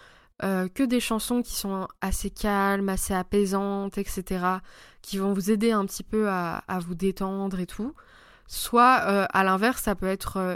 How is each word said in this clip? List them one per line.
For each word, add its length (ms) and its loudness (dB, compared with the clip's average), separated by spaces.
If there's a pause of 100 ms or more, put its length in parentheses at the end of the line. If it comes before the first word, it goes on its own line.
(420)
euh, 260 0
que 160 0
des 160 2
chansons 420 0
qui 120 -8
sont 320 -4 (140)
assez 300 -2
calmes, 580 2
assez 240 -2
apaisantes, 840 0
et 60 -2
cetera, 580 -2 (400)
qui 160 -6
vont 160 2
vous 160 0
aider 220 4
un 120 2
petit 200 -8
peu 260 0
à, 360 -4
à 120 -4
vous 160 -6
détendre 640 -2
et 60 -4
tout. 260 -8 (540)
Soit, 600 4
euh, 240 2
à 140 2
l'inverse, 380 2
ça 120 0
peut 120 -4
être, 320 -4
euh, 180 0